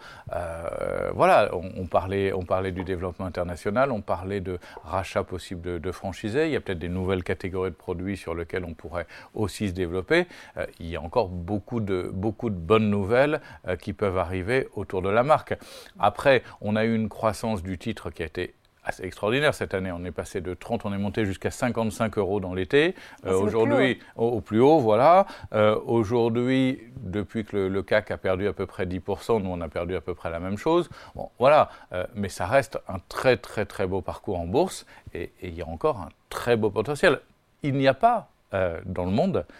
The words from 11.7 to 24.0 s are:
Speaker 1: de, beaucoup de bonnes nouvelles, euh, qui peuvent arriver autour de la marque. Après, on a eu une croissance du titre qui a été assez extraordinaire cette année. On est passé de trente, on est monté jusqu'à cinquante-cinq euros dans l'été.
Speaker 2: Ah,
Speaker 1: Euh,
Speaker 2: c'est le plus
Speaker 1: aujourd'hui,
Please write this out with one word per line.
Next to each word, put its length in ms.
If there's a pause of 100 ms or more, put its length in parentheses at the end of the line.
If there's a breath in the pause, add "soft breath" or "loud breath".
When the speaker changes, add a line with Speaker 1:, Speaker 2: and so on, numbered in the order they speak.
Speaker 1:
de, 340
beaucoup 360
de 60 (160)
bonnes 180
nouvelles, 500 (280 loud breath)
euh, 100
qui 160
peuvent 240
arriver 580
autour 260
de 80
la 140
marque. 320 (440 loud breath)
Après, 440 (180 loud breath)
on 140
a 80
eu 100
une 160
croissance 540
du 140
titre 320
qui 140
a 20
été 280 (340)
assez 160
extraordinaire 520
cette 180
année. 180
On 140
est 60
passé 300
de 120
trente, 320
on 80
est 60
monté 260
jusqu'à 240
cinquante-cinq 680
euros 200
dans 140
l'été. 420
Speaker 2:
Ah, 40
Speaker 1:
Euh, 60 (180 loud breath)
Speaker 2:
c'est 80
le 80
plus 80
Speaker 1:
aujourd'hui, 520 (160 loud breath)